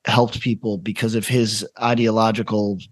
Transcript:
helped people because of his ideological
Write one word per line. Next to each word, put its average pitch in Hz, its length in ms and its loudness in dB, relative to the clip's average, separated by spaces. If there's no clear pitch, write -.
helped 117 340 2
people 107 380 -4
because 110 380 -4
of 107 120 -2
his 110 400 0
ideological 110 960 2